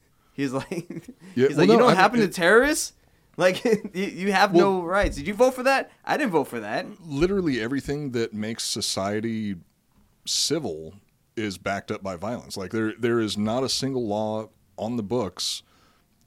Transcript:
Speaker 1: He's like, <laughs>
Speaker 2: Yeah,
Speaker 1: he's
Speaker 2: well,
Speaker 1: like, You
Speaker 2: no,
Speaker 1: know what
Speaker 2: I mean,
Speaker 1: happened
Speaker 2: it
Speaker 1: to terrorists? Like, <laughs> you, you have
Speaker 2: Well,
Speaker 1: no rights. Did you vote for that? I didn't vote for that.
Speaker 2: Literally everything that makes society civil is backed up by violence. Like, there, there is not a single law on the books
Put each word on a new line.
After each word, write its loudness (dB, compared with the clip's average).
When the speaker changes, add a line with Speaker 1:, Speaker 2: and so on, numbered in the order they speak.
Speaker 1:
He's -4
like, -6
<laughs> -10
Speaker 2:
Yeah, 4
Speaker 1:
he's 4
Speaker 2:
well, -4
Speaker 1:
like, 6
You 8
Speaker 2:
no, 8
Speaker 1:
know 8
what -
Speaker 2:
I 6
mean, 6
Speaker 1:
happened 4
Speaker 2:
it 2
Speaker 1:
to -6
terrorists? 4
Like, 2
<laughs> 0
you, -4
you -4
have 4
Speaker 2:
Well, 6
Speaker 1:
no -4
rights. 0
Did -8
you -2
vote 4
for -6
that? 2
I 0
didn't 0
vote 2
for -8
that. -6
Speaker 2:
Literally 0
everything -4
that -4
makes -6
society -4
civil -4
is -4
backed -6
up -8
by -6
violence. -10
Like, -8
there, -2
there 2
is -2
not -2
a -2
single -4
law -4
on -6
the -4
books -4